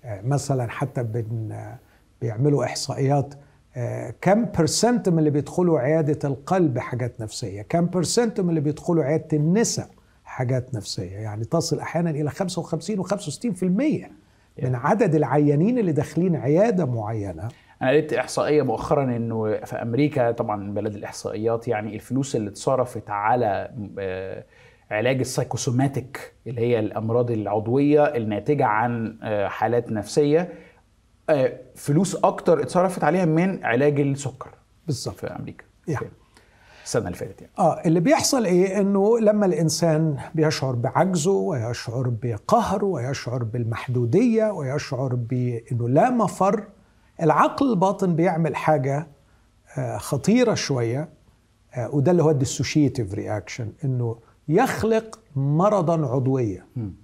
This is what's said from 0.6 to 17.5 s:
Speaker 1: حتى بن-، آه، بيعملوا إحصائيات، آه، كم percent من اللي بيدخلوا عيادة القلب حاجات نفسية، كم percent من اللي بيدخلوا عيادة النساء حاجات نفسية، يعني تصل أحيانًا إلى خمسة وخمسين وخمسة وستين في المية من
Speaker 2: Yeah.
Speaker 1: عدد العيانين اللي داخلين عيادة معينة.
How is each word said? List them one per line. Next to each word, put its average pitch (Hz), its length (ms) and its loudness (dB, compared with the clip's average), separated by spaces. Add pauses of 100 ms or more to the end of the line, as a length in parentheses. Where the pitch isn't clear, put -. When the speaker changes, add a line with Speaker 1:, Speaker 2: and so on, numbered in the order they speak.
Speaker 1:
حتى 127 340 -4
بن-، 110 480 -6
آه، 107 280 -14 (420)
بيعملوا 123 440 0
إحصائيات، 135 680 -2 (420)
آه، 120 460 -8
كم 214 240 4
percent 196 640 2
من 165 100 2
اللي 151 100 4
بيدخلوا 151 500 2
عيادة 147 500 0
القلب 147 500 0
حاجات 120 420 -6
نفسية، 101 400 -10
كم 175 260 0
percent 208 520 0
من 180 100 0
اللي 165 120 2
بيدخلوا 151 420 0
عيادة 156 340 0
النساء 175 520 0 (360)
حاجات 127 500 -4
نفسية، 92 360 -8
يعني 107 340 -8
تصل 160 340 -2
أحيانًا 170 300 -2
إلى 147 200 -2
خمسة 180 300 -6
وخمسين 190 400 -6
وخمسة 196 280 -4
وستين 196 260 -6
في 180 100 -4
المية 208 480 0 (520)
من 127 120 0
Speaker 2:
Yeah. 120 100 -6
Speaker 1:
عدد 190 300 4
العيانين 147 640 4
اللي 190 140 2
داخلين 165 440 0
عيادة 170 500 2
معينة. 107 640 -6 (340)